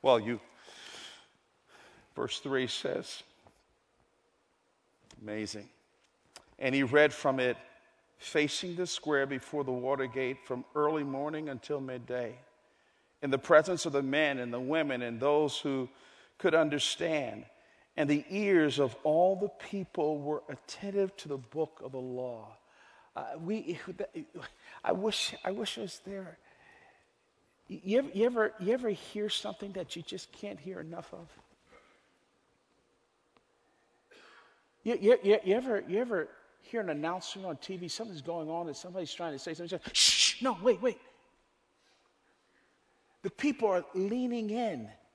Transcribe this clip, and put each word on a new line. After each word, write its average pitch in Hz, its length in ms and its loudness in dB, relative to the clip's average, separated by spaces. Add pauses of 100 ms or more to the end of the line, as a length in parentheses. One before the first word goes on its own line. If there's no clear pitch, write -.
Well, 123 180 8
you, 110 200 -2 (1800)
verse 120 240 -4
three 135 260 0
says, - 560 -4 (2000)
amazing. 107 480 -8 (880)
And 131 160 0
he 139 80 4
read 139 320 6
from 131 260 0
it, 127 180 2 (600)
facing 160 580 0
the 175 120 -2
square 139 400 0
before 143 360 -4
the 131 80 -2
water 131 360 0
gate 131 380 -2
from 123 280 -6
early 151 300 2
morning 147 460 -4
until 139 300 -6
midday, 123 540 -6 (880)
in 143 80 -2
the 135 80 4
presence 156 480 6
of 151 80 -2
the 139 80 4
men 139 380 2
and 123 120 -4
the 120 80 -4
women 135 440 0
and 117 160 -6
those 147 400 4
who 135 280 -2 (520)
could 165 160 4
understand. 147 880 0 (520)
And 143 120 2
the 147 220 2
ears 180 480 4
of 135 240 2
all 170 320 6
the 196 140 -2
people 170 680 -2
were 147 320 -4
attentive 196 680 -4
to - 100 -14
the 143 100 -4
book 147 460 -6
of 131 80 -10
the 131 80 -8
law. 123 480 -8 (680)
Uh, - 100 -8 (180)
we, 175 360 -4 (1040)
I - 80 0
wish, 202 520 -2
I 185 80 -2
wish 208 260 -4
I 233 40 -8
was 190 220 -10
there. 190 360 -12 (1300)
You 190 280 0
ever, 277 160 2
you 208 120 4
ever, 233 360 2
you 196 120 2
ever 247 160 0
hear 208 400 -4
something 202 440 -6
that 180 240 -8
you 170 40 -10
just - 300 -12
can't 202 260 -12
hear 180 220 -10
enough 165 320 -12
of? 170 160 -16 (3500)
You, 233 180 0
you, 220 200 8
you, 196 220 6
you 185 120 4
ever, 247 300 0
you 185 140 0
ever 226 300 -2 (320)
hear - 180 -6
an 190 100 -4
announcement 170 560 -4
on 160 120 -6
T - 180 -8
V, 175 140 -8
something's 196 320 -10
going 160 280 -6
on 170 180 -4
and 143 100 -8
somebody's 180 360 -8
trying 165 200 -6
to 135 60 -8
say 165 140 -8
something, 170 260 -6 (120)
shh, - 500 4
no, 240 200 0
wait, 202 200 4
wait. 233 160 0 (2250)
The 196 80 -2
people 254 360 2
are 185 160 4 (100)
leaning 226 560 0
in. 202 380 -2 (280)